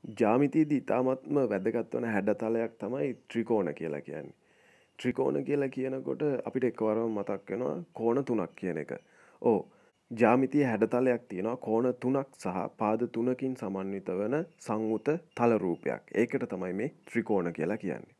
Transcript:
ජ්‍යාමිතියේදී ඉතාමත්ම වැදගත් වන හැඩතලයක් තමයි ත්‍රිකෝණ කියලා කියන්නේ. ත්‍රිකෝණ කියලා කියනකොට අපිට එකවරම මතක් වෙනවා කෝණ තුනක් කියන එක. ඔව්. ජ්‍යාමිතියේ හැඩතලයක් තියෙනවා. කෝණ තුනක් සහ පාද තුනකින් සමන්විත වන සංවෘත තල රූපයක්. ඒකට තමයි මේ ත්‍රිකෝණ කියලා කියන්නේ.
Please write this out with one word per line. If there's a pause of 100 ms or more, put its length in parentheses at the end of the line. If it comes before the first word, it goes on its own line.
(100)
ජ්‍යාමිතියේදී
ඉතාමත්ම
වැදගත්
වන
හැඩතලයක්
තමයි (160)
ත්‍රිකෝණ
කියලා
කියන්නේ. (640)
ත්‍රිකෝණ
කියලා
කියනකොට (180)
අපිට
එකවරම
මතක්
වෙනවා (160)
කෝණ
තුනක්
කියන
එක. (500)
ඔව්. (520)
ජ්‍යාමිතියේ
හැඩතලයක්
තියෙනවා.
කෝණ
තුනක්
සහ (180)
පාද
තුනකින්
සමන්විත
වන (200)
සංවෘත (240)
තල
රූපයක්. (100)
ඒකට
තමයි
මේ (120)
ත්‍රිකෝණ
කියලා
කියන්නේ.